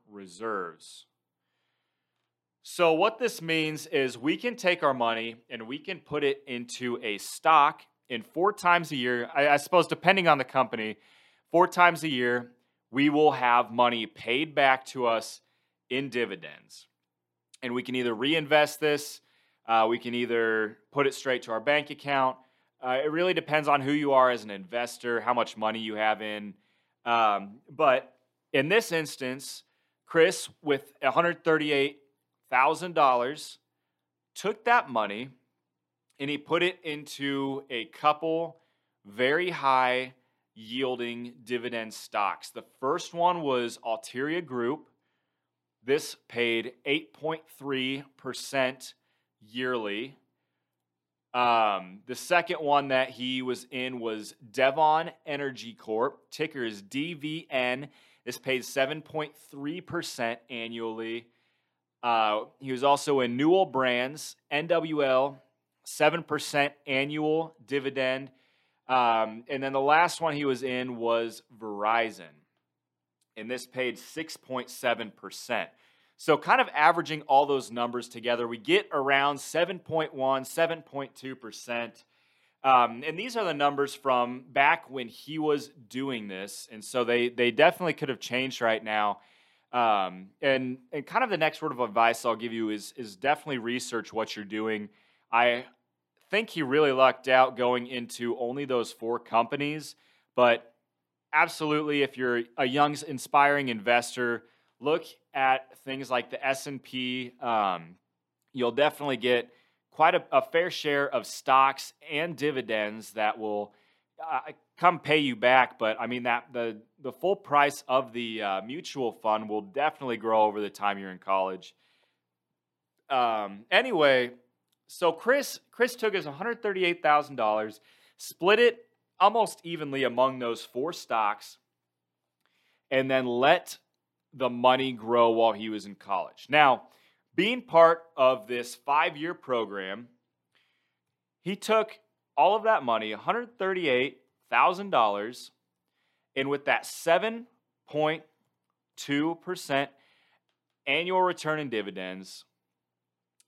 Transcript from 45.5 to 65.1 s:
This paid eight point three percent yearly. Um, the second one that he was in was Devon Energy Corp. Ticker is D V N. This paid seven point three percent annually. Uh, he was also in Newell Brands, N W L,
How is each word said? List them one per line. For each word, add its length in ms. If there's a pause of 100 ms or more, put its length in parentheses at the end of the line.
This 320 (120)
paid 460 (120)
eight 280
point 280 (160)
three 460 (140)
percent 760 (460)
yearly. 800 (1160)
Um, 720
the 80
second 440
one 320
that 200
he 320
was 300
in 300
was 340 (160)
Devon 600 (140)
Energy 480
Corp. 560
Ticker 360
is 160
D 320
V 360
N. 380 (380)
This 120
paid 280
seven 360
point 320 (160)
three 300
percent 600 (100)
annually. 800 (760)
Uh, 380 (180)
he 120
was 120
also 380
in 160
Newell 280
Brands, 680 (160)
N 160
W 380
L, 360 (440)